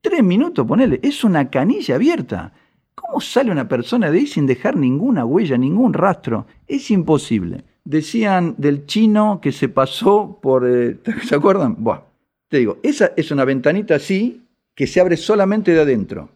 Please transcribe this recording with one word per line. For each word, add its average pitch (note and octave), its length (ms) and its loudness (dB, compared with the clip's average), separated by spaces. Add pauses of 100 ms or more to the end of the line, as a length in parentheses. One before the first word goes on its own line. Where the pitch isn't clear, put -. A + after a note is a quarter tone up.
Tres D4+ 240 0
minutos, G3 420 0
ponele, F3 360 0
es C#4+ 200 -2
una D#3 280 2
canilla E3 460 0
abierta. D3+ 580 -2 (400)
¿Cómo E5+ 260 -8
sale A#3+ 320 0
una C3+ 160 -2
persona D3+ 420 0
de F3 100 4
ahí D4 60 0
sin D3+ 200 -2
dejar C3+ 280 0
ninguna D3 520 0
huella, C#3+ 320 0
ningún F3 340 2
rastro? D#3 540 -2 (200)
Es - 240 -6
imposible". C#3 720 0 (200)
Decían F3 720 -2
del C#3+ 300 -2
chino G#3+ 560 2
que C#3 100 -2
se C3+ 160 -4
pasó G3+ 720 0
por... C3 260 2
Eh, A#2+ 380 2
<laughs> - 200 -6
¿se - 100 -2
acuerdan? D#3+ 440 2
Buah, G#2 220 -4 (480)
te D#3 80 -2
digo, A2+ 260 0
esa B3+ 360 0
es D3+ 120 -4
una C#3 140 0
ventanita C#3+ 520 0
así, G3 500 -4 (280)
que C#3 120 -2
se - 120 0
abre F3+ 200 4
solamente G3+ 540 0
de D#3+ 100 6
adentro. G2 540 -2